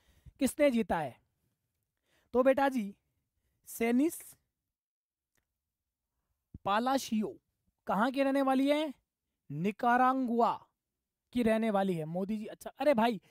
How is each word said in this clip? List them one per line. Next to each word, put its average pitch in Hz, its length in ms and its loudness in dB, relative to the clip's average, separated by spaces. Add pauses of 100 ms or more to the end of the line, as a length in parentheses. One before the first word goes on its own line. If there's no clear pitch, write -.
(400)
किसने 285 320 2
जीता 226 260 -2
है? 143 180 -6 (1160)
तो 247 100 4
बेटा 269 260 4
जी, 214 260 -4 (720)
सेनिस 247 520 0 (2500)
पालाशियो 220 720 -2 (500)
कहाँ 220 240 0
की 269 120 -2
रहने 269 180 0
वाली 269 260 2
है? 294 260 0 (580)
निकारांगुआ 240 1000 0 (800)
की 240 100 0
रहने 220 260 2
वाली 196 260 0
है। 160 100 -6
मोदी 185 320 -6
जी, 214 80 -12
अच्छा, - 340 -14
अरे 285 140 4
भाई, 226 380 2